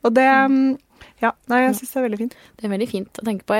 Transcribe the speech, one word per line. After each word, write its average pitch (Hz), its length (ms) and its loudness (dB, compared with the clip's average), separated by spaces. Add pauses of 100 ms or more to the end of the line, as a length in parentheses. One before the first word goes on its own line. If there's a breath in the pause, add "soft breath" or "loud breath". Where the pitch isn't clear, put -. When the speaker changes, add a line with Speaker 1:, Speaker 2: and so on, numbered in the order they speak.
Speaker 1:
Og 233 160 0
det, 262 80 4
mm, 269 520 2 (440 loud breath)
ja, 226 80 2 (240)
nei, 247 140 2
jeg 214 100 0
synes 247 160 -14
det 269 60 -4
er 254 80 0
veldig 208 100 -4
fint. 233 160 -6 (240 loud breath)
Speaker 2:
Det - 80 -14
er 202 80 -4
veldig 208 160 -4
fint - 320 -8
å 214 60 -10
tenke 208 180 -6
på. - 140 -2